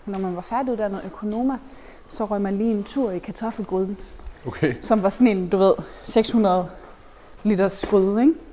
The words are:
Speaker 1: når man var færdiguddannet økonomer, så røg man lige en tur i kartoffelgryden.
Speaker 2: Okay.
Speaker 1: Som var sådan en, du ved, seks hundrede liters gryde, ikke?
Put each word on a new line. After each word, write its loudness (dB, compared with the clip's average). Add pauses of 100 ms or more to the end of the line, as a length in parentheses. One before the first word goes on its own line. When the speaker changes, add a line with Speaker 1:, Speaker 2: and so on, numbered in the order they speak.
Speaker 1:
når -6
man -4
var -8
færdiguddannet -4
økonomer, -4 (520)
så -6
røg -2
man -2
lige 0
en -2
tur -2
i -4
kartoffelgryden. -4 (500)
Speaker 2:
Okay. -2
Speaker 1:
Som 2
var 4
sådan 4
en, 2
du 2
ved, 6 (320)
seks 2
hundrede 2 (720)
liters 2
gryde, 4
ikke? 6 (200)